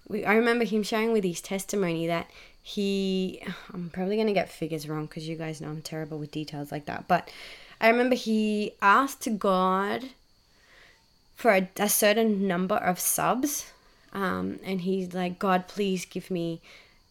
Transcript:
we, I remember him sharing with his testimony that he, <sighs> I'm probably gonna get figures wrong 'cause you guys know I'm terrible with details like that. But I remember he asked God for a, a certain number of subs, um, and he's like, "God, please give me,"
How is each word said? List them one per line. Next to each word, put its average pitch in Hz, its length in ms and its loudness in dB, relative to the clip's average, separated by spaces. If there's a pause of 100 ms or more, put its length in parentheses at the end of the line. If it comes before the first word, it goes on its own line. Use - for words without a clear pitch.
we, 190 200 -6
I 196 80 4
remember 233 300 4
him 208 180 0
sharing 226 300 0
with 208 120 2
his 175 160 -2
testimony 180 640 -2
that 170 240 -4 (320)
he, 190 800 -2 (140)
<sighs> - 160 -18
I'm 175 180 -8
probably 185 280 -2
gonna 220 160 2
get 180 160 2
figures 156 360 -6
wrong 156 220 -4
'cause 160 160 -12
you 160 120 -8
guys 160 240 -8
know 156 100 -8
I'm 156 120 -8
terrible 156 360 -8
with 147 120 -10
details 147 400 -8
like 147 140 -8
that. - 240 -8
But - 220 2 (500)
I 226 80 6
remember 247 260 4
he 214 580 0 (100)
asked 233 440 4 (120)
God 196 720 2 (1200)
for 226 200 6
a, 190 140 4 (100)
a 202 100 2
certain 208 580 4
number 185 300 0
of 175 240 0
subs, 240 720 0 (400)
um, 185 500 -2
and 190 200 -4
he's 185 320 -2
like, 180 240 -4
"God, 185 300 2
please 190 360 -2
give - 260 -10
me," 170 300 -2 (500)